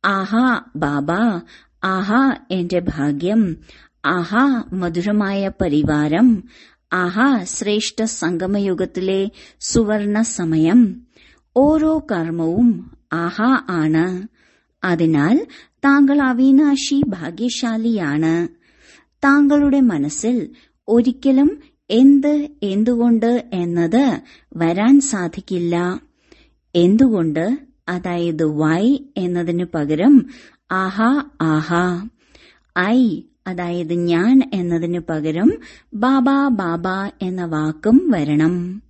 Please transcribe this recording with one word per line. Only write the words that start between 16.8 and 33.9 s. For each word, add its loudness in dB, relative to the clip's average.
ഭാഗ്യശാലിയാണ്. -2
താങ്കളുടെ 2
മനസ്സിൽ -2
ഒരിക്കലും 2
എന്ത്, 4
എന്തുകൊണ്ട് 0
എന്നത് 0
വരാൻ 4
സാധിക്കില്ല. -4
എന്തുകൊണ്ട്, 2
അതായത് -4
why 2
എന്നതിനു -2
പകരം 4
ആഹാ -2
ആഹാ, -2
ഐ 0
അതായത് -6